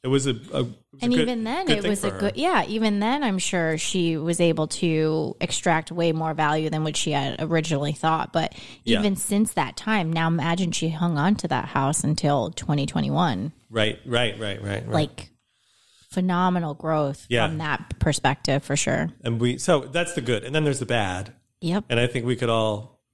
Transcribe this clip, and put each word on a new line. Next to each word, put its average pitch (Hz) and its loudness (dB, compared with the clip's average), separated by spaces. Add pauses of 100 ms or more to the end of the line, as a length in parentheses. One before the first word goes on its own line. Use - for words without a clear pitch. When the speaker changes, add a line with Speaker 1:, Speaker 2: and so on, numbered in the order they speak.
Speaker 1:
it 127 -4
was 135 2
a, 139 2
a, 120 0
it - -10
was 139 -2
a 127 -8
Speaker 2:
And 240 2
Speaker 1:
good, 247 4
Speaker 2:
even 226 -2
then, 320 -4
Speaker 1:
good 226 2
Speaker 2:
it 202 -4
Speaker 1:
thing 208 0
Speaker 2:
was 202 0
Speaker 1:
for - -2
Speaker 2:
a - 0
Speaker 1:
her. 190 -8
Speaker 2:
good, 202 0
yeah, 294 2
even 214 0
then, 254 0
I'm 196 0
sure 160 0
she 165 0
was 170 -2
able 160 4
to 156 0
extract 165 0
way 170 2
more 160 -2
value 156 0
than 156 -2
what 151 -2
she - 0
had 139 -2
originally 160 0
thought. 160 0
But 160 0 (300)
Speaker 1:
Yeah. 226 4
Speaker 2:
even 208 2
since 208 0
that - -2
time, 190 0
now 165 0
imagine 170 0
she 165 0
hung 165 0
on 185 4
to - -6
that 131 -2
house 139 0
until 143 2
twenty - -2
twenty-one. 143 0 (180)
Speaker 1:
Right, 110 0
right, 117 0
right, 104 -6
right, 101 -4
right. - -8
Speaker 2:
Like, - -2 (800)
phenomenal 180 0
growth 151 -2
Speaker 1:
Yeah. 117 4
Speaker 2:
from - -4
that - -4
perspective, 143 2
for 143 -2
sure. 143 0 (120)
Speaker 1:
And 117 -2
we, 123 2
so 160 4
that's 165 -4
the 156 -2
good. 117 0
And 131 -8
then 156 2
there's 135 2
the 113 -4
bad. 98 -2 (300)
Speaker 2:
Yep. 180 0
Speaker 1:
And 117 2
I 123 4
think 120 -4
we 123 0
could 123 -2
all 110 0 (160)